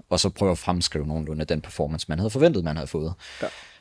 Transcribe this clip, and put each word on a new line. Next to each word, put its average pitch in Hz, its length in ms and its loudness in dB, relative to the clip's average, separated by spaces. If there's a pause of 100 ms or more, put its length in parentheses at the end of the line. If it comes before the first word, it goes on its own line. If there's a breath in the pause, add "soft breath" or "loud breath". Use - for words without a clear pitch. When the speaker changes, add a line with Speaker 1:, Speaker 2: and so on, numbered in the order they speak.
Speaker 1:
og 90 100 2
så 98 100 4
prøve 95 220 2
at 85 60 2
fremskrive 82 500 0
nogenlunde 78 380 -2
den 78 160 0
performance, 78 480 -4
man 80 100 0
havde 107 100 2
forventet, 135 340 4
man 80 120 0
havde 78 120 -4
fået. 80 260 -2 (280 loud breath)
Speaker 2:
Ja. - 60 -4 (340 loud breath)